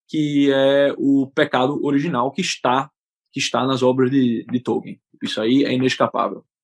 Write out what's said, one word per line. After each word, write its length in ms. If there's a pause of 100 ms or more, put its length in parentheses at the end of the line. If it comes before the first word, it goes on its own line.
que 420
é 460
o 380
pecado 500
original 480
que 80
está, 500 (400)
que 100
está 260
nas 160
obras 280
de, 400
de 100
Tolkien. 380 (240)
Isso 180
aí 240
é 80
inescapável. 720 (200)